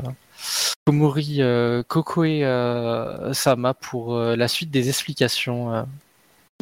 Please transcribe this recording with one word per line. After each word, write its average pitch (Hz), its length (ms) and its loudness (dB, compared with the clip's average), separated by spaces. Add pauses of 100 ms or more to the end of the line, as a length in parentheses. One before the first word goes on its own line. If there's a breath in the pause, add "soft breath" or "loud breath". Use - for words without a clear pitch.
(840 loud breath)
Komori, 147 560 4
euh, 120 420 2
Kokoe, 156 600 0
euh, 120 880 -2
Sama 127 400 2
pour, 120 420 -8
euh, 117 220 2
la 120 100 2
suite 160 240 -4
des 131 160 2
explications, 123 840 -2
euh. 113 100 -2 (800)